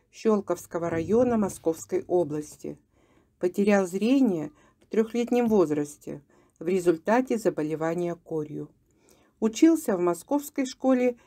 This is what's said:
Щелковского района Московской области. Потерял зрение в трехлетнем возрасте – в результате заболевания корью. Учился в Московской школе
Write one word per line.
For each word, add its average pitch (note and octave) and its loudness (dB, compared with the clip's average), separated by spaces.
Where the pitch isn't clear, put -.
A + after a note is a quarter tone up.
Щелковского F3 -2
района G3+ 0
Московской F3+ -4
области. D3+ -4
Потерял G3 2
зрение G3 0
в - -20
трехлетнем A#3+ 0
возрасте – D3 0
в E3 -8
результате F#3+ 0
заболевания E3 -2
корью. D3+ -10
Учился A#3 4
в F3 -2
Московской C4 -2
школе B3+ 0